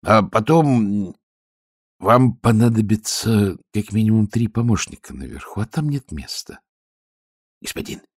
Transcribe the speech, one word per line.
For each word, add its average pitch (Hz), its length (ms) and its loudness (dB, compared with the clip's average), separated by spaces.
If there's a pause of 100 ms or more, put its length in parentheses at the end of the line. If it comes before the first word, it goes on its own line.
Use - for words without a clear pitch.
А 107 200 4
потом 110 920 0 (800)
вам 120 380 2
понадобится 110 1200 0 (140)
как 104 200 -6
минимум 110 360 2
три 117 200 -2
помощника - 640 -4
наверху, 65 460 -14
а 107 60 -4
там 151 220 -6
нет 143 240 -8
места. — - 480 -14 (1000)
Господин - 420 -12 (140)